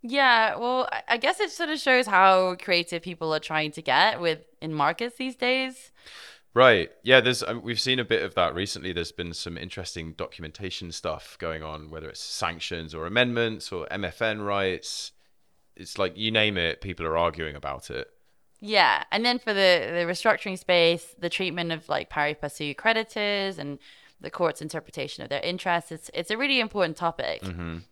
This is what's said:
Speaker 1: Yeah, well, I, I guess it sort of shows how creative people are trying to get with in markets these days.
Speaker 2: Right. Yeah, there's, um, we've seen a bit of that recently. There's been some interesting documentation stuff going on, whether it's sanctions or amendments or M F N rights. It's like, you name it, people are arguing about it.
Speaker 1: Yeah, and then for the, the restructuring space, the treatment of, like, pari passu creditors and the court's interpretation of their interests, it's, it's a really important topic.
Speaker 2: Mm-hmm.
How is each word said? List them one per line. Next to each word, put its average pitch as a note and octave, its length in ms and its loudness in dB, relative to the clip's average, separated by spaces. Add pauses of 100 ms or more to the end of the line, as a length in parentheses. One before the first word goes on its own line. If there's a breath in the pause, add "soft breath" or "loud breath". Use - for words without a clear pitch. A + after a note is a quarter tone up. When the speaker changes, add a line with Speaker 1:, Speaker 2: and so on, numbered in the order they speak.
Speaker 1:
Yeah, A#3+ 540 4
well, B3 360 0
I, - 160 -6
I A#3+ 80 2
guess C#4+ 240 0
it G4 100 -2
sort D#4+ 200 -4
of D#4 80 -4
shows B3+ 280 4
how F#3 500 6
creative E3+ 440 0
people E3 340 -4
are D3+ 60 0
trying D#3 320 -2
to - 80 -12
get E3 400 4
with D#3+ 200 0 (200)
in D#3+ 140 -6
markets E3+ 420 0
these C4 200 -6
days. B3+ 540 -2 (640 loud breath)
Speaker 2:
Right. A#2 380 8 (100)
Yeah, B2+ 180 8
there's, A#2+ 220 0
um, A#2 200 -6
we've A2+ 180 -4
seen C3 180 0
a A#2+ 60 -2
bit F#2+ 180 2
of F#2+ 140 -4
that E2 180 2
recently. F2+ 380 -4
There's E2+ 180 -4
been E2+ 240 -10
some E2+ 240 -10
interesting E2 540 -10
documentation E2+ 800 -10
stuff - 480 -8
going D#2+ 240 -6
on, D#2 260 -10
whether D#2 180 -12
it's - 140 -12
sanctions E2 720 -6
or D#2+ 120 -6
amendments A#2 680 0
or E2+ 200 -8
M G2+ 120 -4
F - 180 -4
N G#2+ 180 0
rights. G2 680 -2 (640)
It's - 240 -14
like, F#2+ 180 0
you A2 140 -2
name G#2+ 260 2
it, E2+ 240 0
people E2+ 260 -6
are D#2+ 120 2
arguing E2 380 0
about C#2 340 -8
it. B1 160 -8 (540)
Speaker 1:
Yeah, F3 500 4
and A3 160 0
then B3 140 0
for A3 120 -4
the, F3+ 380 4
the E3+ 160 -2
restructuring F#3+ 500 0
space, E3+ 640 2
the E3+ 100 -4
treatment E3+ 440 -2
of, D#3+ 160 -8
like, D3 200 -2
pari D3+ 260 0
passu D3 380 -6
creditors G#3 840 -2
and C#3+ 220 -10 (400 loud breath)
the - 100 -10
court's E3 320 -2
interpretation D3+ 600 -10
of - 60 -10
their C#3 100 -2
interests, E3+ 500 -2
it's, D#3+ 240 -12
it's F3 160 -6
a A3 80 -2
really C4+ 220 2
important F#3+ 360 -2
topic. E3 460 -2
Speaker 2:
Mm-hmm. E2+ 360 -8 (140)